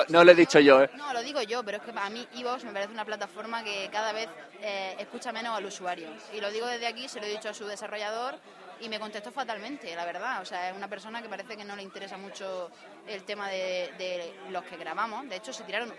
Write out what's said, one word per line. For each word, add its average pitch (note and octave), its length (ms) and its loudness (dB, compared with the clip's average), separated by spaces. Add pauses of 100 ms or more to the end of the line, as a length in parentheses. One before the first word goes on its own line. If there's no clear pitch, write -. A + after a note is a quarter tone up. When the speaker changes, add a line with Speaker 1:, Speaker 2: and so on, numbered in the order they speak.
Speaker 1:
Evox - 100 2
Speaker 2:
no E3+ 140 12
lo F3 80 12
he - 20 6
dicho E3 240 10
yo, C#3 240 12
¿eh? C#3 120 4
Speaker 1:
No, C#4+ 180 -6
lo A#3 100 -2
digo C#4 200 -4
yo, A3+ 200 -4
pero G3+ 140 -6
es G3+ 80 -12
que A#3 120 -10
a G3+ 140 -4
mí A#3 240 -10
Evox B3 300 -6
me A3 80 -12
parece G3+ 200 -6
una A3 120 -8
plataforma G#3+ 580 -8
que G3+ 300 -6
cada G#3+ 200 -2
vez, A3 160 -6 (320)
eh, F#3+ 380 -6
escucha A#3 320 -10
menos A3+ 260 -4
al G3 100 -4
usuario. F3+ 420 -8 (240)
Y G#3+ 80 -8
lo G3+ 100 -4
digo A3+ 160 -4
desde A#3 220 -4
aquí, A#3+ 200 -8
se A#3 120 -12
lo G#3 60 -8
he G#3 40 -6
dicho G#3+ 180 -8
a G#3 60 -6
su G#3+ 100 -12
desarrollador G#3+ 720 -6 (460)
y A3+ 80 -10
me G#3+ 120 -4
contestó G#3+ 320 -10
fatalmente, A3+ 640 -8
la E3+ 100 -6
verdad. G3 380 -6
O - 20 -14
sea, F#3 260 -6
es F#3+ 60 -10
una G3+ 120 -10
persona G#3+ 340 -12
que A3 60 -14
parece G3 280 -12
que G#3 80 -14
no G3+ 120 -12
le G3+ 60 -12
interesa G3 340 -12
mucho F#3+ 540 -10 (360)
el G3+ 180 -10
tema G3+ 240 -6
de, F#3 500 -4
de F3+ 360 -8 (160)
los F3+ 140 -6
que F3+ 120 -14
grabamos. G#3 520 -6
De F#3+ 80 -8
hecho, B3+ 160 -12
se A3+ 100 -12
tiraron G3+ 360 -6